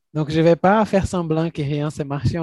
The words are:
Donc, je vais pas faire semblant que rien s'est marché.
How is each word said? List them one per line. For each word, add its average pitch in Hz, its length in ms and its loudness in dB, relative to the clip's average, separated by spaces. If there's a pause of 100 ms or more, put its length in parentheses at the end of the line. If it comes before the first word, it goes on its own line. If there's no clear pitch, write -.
(140)
Donc, 151 160 -2
je 160 100 0
vais 165 160 6
pas 202 300 4
faire 190 200 0
semblant 165 440 -2
que 160 100 -8
rien 147 300 -2
s'est 147 140 -6
marché. 139 380 -4